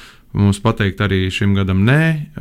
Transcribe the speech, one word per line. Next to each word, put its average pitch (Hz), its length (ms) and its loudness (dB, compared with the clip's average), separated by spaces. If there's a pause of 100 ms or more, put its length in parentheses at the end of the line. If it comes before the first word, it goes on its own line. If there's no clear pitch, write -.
(300)
mums 101 340 0
pateikt 110 400 -2
arī 95 240 0
šim 101 240 -2
gadam 95 320 0
nē, 143 200 2 (360)